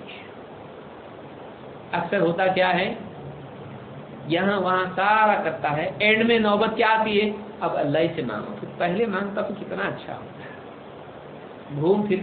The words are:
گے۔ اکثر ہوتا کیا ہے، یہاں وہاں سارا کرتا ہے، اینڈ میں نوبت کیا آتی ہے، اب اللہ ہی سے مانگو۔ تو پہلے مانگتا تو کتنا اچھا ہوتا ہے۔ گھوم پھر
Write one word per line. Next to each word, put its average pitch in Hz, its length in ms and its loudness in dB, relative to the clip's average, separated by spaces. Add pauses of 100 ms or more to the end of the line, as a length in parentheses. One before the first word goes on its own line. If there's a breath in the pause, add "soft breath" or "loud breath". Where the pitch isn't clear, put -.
گے۔ - 120 -14 (1700)
اکثر 180 280 0
ہوتا 170 280 4
کیا 180 260 4
ہے، 196 200 2 (1300)
یہاں 190 340 2
وہاں 185 240 2 (100)
سارا 208 480 6
کرتا 151 340 0
ہے، 175 220 0
اینڈ 214 260 6
میں 233 140 6
نوبت 214 360 4
کیا 226 140 6
آتی 220 320 4
ہے، 208 100 4 (280)
اب 170 180 0
اللہ 147 200 2
ہی 170 180 6
سے 160 60 -2
مانگو۔ 110 400 -4
تو - 60 -8 (100)
پہلے 185 280 2
مانگتا 202 360 -2
تو - 120 -4
کتنا 190 300 -6
اچھا - 320 -6
ہوتا - 280 -12
ہے۔ - 60 -12 (1300)
گھوم 202 280 4
پھر 190 160 2